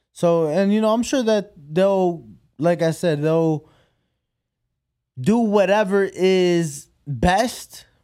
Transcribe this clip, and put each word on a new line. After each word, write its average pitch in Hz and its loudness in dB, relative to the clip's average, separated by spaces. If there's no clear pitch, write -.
So, 170 0
and, 196 0
you 214 2
know, 214 2
I'm 233 0
sure 262 -2
that 214 -2
they'll, 185 0
like 170 0
I 165 0
said, 151 -2
they'll 160 0
do 196 2
whatever 202 2
is 175 0
best, 180 -2